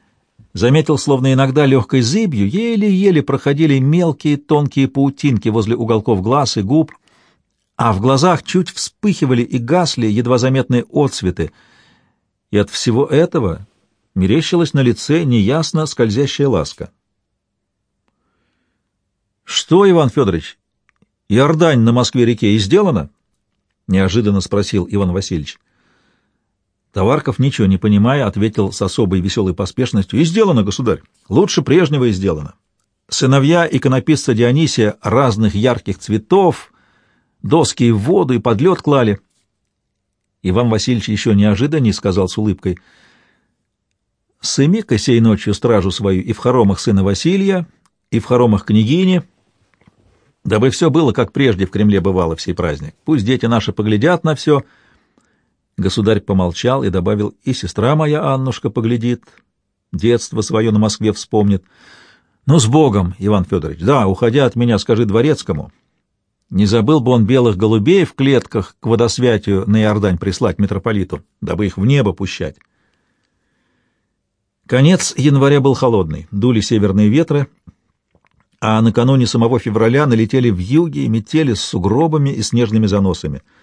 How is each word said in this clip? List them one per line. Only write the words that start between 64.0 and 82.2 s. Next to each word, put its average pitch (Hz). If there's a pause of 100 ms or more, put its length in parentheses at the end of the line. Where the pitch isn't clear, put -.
уходя 120
от -
меня, 117
скажи 117
дворецкому, 104 (800)
не 101
забыл 117
бы 120
он 113
белых 120
голубей 110
в -
клетках 127
к -
водосвятию 110
на 107
Иордань 104
прислать 98
митрополиту, 101 (160)
дабы 98
их -
в 95
небо 123
пущать". 87 (2000)
Конец 147
января 139
был 131
холодный, 87
дули 110
северные 104
ветры — 147 (1160)
а 110
накануне 120
самого 117
февраля 117
налетели 120
вьюги 139
и 135
метели 113
с -
сугробами 139